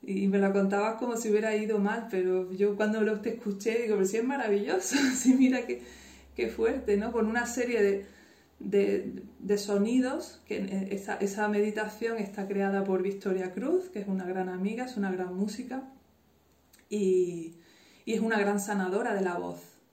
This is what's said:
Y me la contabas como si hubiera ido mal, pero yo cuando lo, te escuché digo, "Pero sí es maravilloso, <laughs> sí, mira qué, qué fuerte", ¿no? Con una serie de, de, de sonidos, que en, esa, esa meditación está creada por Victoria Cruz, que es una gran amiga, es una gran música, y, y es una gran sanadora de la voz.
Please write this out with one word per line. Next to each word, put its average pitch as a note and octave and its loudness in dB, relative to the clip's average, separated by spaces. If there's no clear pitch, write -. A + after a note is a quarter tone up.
Y G3 0
me G3 4
la G3 4
contabas G3+ 2
como A#3+ -4
si A3+ -4
hubiera G#3+ 2
ido G#3+ 2
mal, G3+ 0
pero F#3 0
yo G3+ 2
cuando G#3+ 0
lo, G#3 2
te A#3 -4
escuché A3+ -2
digo, G#3+ 0
"Pero F#3+ 4
sí G#3 0
es A3+ 0
maravilloso, B3 0
<laughs> B3+ 2
sí, C4 4
mira B3+ 4
qué, - -6
qué A3 0
fuerte", A3+ 0
¿no? A3 0
Con A3+ 2
una A#3+ 0
serie A#3+ 0
de, G3 2
de, - 0
de G3+ 0
sonidos, B3 0
que - -6
en, G3 -4
esa, - -6
esa G#3 -2
meditación G#3+ 0
está G3 -4
creada G3 0
por F#3+ 2
Victoria F#3+ -2
Cruz, E4 0
que A3 -8
es G3 -6
una F#3+ -2
gran F#3 -2
amiga, G#3 -4
es B3+ -8
una G3 -2
gran F3+ -4
música, B3 -6
y, F3+ 0
y A3 -2
es G#3 0
una A3+ 2
gran G3+ 2
sanadora G3+ 0
de G3 0
la F3+ 0
voz. F3 -8